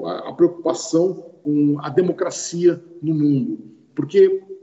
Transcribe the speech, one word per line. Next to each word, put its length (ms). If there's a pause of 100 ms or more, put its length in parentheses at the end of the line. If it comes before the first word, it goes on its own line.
a, 260
a 40
preocupação 920 (180)
com 380
a 80
democracia 960 (180)
no 120
mundo. 460 (340)
Porque 500 (200)